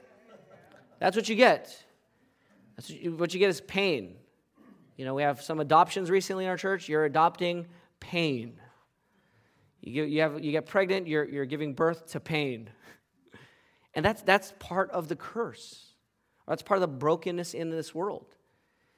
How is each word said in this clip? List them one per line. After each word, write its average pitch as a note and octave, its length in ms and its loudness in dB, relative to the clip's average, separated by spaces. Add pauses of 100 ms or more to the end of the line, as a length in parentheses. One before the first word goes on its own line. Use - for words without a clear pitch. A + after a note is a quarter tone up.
(1000)
That's F3+ 160 2
what G#3+ 120 0
you G#3+ 60 0
get. G3+ 420 4 (1000)
That's - 140 -16
what D#3 100 -14
you, E3+ 160 -6
what E3+ 180 -2
you F#3 60 0
get G3+ 80 6
is E3+ 140 0
pain. D3+ 540 -2 (800)
You C3 80 -10
know, C3 100 -4
we C#3+ 80 0
have C#3+ 200 0
some D#3+ 160 -6
adoptions E3 520 4
recently F#3+ 340 0
in F#3 60 -2
our F3+ 60 -2
church. F#3+ 320 -4
You're D3+ 160 2
adopting E3+ 600 2 (320)
pain. C3+ 600 -2 (1200)
You A2+ 120 -14
get, D3 180 -2
you D3+ 100 2
have, D#3 240 0
you D3 80 -2
get D3+ 140 -2
pregnant, F#3+ 420 0
you're, D3+ 160 0
you're C#3 200 -4
giving C#3+ 300 -6
birth E3 380 0
to C#3+ 80 -6
pain. C3 500 -4 (1200)
And D#3 100 0
that's, G#3+ 180 0
that's G3 380 4
part F#3 320 -2
of E3+ 160 -4
the D#3 80 -4
curse. - 800 -12 (520)
Or - 60 -4
that's E3 100 -4
part G3 160 2
of F#3+ 40 2
the D3+ 140 0
brokenness D#3+ 560 0
in E3 160 -6
this D#3+ 240 -6
world, F3+ 340 -6 (720)